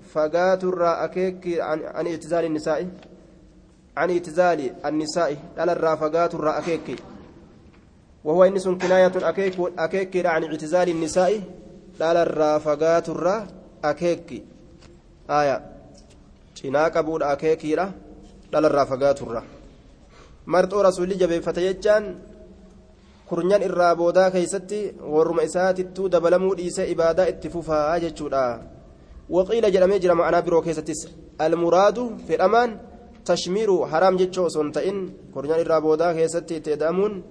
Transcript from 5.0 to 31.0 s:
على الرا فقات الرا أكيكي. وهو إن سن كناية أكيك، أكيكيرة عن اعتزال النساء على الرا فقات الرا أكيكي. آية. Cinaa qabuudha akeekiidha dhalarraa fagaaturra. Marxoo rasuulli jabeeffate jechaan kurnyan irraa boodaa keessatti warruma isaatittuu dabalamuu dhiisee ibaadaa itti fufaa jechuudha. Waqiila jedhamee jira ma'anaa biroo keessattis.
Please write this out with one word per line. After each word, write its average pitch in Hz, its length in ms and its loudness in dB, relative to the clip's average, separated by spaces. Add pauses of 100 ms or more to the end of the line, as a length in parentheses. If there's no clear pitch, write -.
على 170 140 0
الرا 160 240 0
فقات 165 400 0
الرا 151 220 0
أكيكي. 151 380 -4 (1300)
وهو 170 200 4
إن 196 160 4
سن 180 180 -2
كناية 185 380 4
أكيك، 185 400 -2 (220)
أكيكيرة 180 520 -2
عن 160 140 0
اعتزال 156 460 0
النساء 180 520 0 (600)
على 170 220 2
الرا 151 340 2
فقات 156 520 2
الرا 185 380 -2 (360)
أكيكي. 151 600 -4 (880)
آية. 147 500 0 (800)
Cinaa 143 300 0
qabuudha 156 400 -2
akeekiidha 156 560 0 (680)
dhalarraa 147 340 4
fagaaturra. 127 560 -2 (1040)
Marxoo 185 380 2
rasuulli 180 320 2
jabeeffate 170 520 0
jechaan 208 380 0 (1200)
kurnyan 180 380 2
irraa 175 280 2
boodaa 175 360 4
keessatti 185 480 -4 (340)
warruma 160 340 2
isaatittuu 185 640 -2
dabalamuu 180 460 2
dhiisee 175 340 -6
ibaadaa 165 400 2
itti - 180 -10
fufaa 156 540 -2
jechuudha. 135 560 -4 (680)
Waqiila 202 420 2
jedhamee 190 320 4
jira 175 120 4
ma'anaa 170 260 2
biroo 165 200 2
keessattis. 156 460 -8 (320)